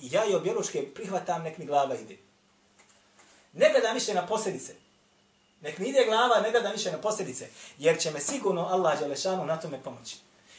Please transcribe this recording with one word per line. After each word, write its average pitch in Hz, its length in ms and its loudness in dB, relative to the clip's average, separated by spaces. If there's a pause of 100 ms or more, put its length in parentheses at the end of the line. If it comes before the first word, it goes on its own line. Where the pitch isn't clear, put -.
ja 151 220 0
je 196 120 2
objeručke 202 580 -2
prihvatam, 180 480 -4
nek 160 160 -10
mi 156 80 -10
glava 139 280 2
ide. 104 220 -12 (1400)
Ne 233 180 6
gledam 233 240 4
više 208 200 -2
na 180 120 0
posljedice. - 480 -4 (840)
Nek 156 180 -8
mi 214 100 -2
ide 269 160 6
glava, 220 360 4
ne 220 100 0
gledam 220 220 2
više 190 200 -4
na 156 60 -6
posljedice. 170 500 -4 (300)
Jer 156 200 4
će 160 120 -2
me 143 100 -6
sigurno 185 460 0
Allah 180 340 2
Đelešanu 156 440 -2
na 160 120 -2
tome 147 260 -10
pomoći. 120 340 -14 (420)